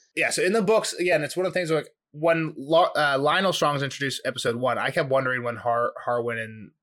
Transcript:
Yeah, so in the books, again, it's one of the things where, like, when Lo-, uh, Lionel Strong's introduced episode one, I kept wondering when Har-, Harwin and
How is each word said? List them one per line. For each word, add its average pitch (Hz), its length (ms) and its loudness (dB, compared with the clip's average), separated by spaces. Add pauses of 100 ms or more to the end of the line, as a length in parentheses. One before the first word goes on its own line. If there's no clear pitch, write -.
(140)
Yeah, - 160 0
so 165 120 -2
in 185 100 2
the 226 100 2
books, 214 320 2
again, 175 280 2
it's 143 140 -6
one 185 100 0
of 175 60 -2
the 180 60 -2
things 170 120 -2
where, 156 100 2
like, - 100 -12 (220)
when 160 440 0
Lo-, 160 400 4
uh, 143 240 2
Lionel 175 320 2
Strong's 147 300 0
introduced 135 420 -6
episode 123 320 -4
one, 120 220 0
I 117 120 -2
kept 147 200 -2
wondering 127 320 0
when 120 140 -4
Har-, 117 360 0 (140)
Harwin 120 320 -2
and 110 320 -10 (120)